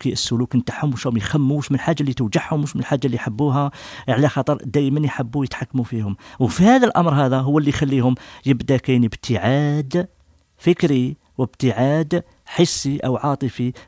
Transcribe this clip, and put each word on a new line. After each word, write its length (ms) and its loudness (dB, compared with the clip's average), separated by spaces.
كي 120 -2
السلوك 440 -2
نتاعهم، 360 -2
واش 140 -6
راهم 100 0
يخموا، 400 0
واش 160 -4
من 20 2
الحاجة 260 0
اللي 120 0
توجعهم، 480 -2
واش 160 -6
من 60 -4
الحاجة 220 -2
اللي 120 0
يحبوها، 540 -2
على 200 2
خاطر 360 -2
دايما 420 0
يحبوا 380 -4
يتحكموا 400 -4
فيهم. 320 -4
وفي 260 2
هذا 220 6
الأمر 280 2
هذا 260 2
هو 180 2
اللي 100 2
يخليهم 460 2
يبدأ 300 2
كاين 280 2
ابتعاد 1040 0
فكري 580 2
وابتعاد 840 0
حسي 520 0
أو 180 -2
عاطفي 560 -2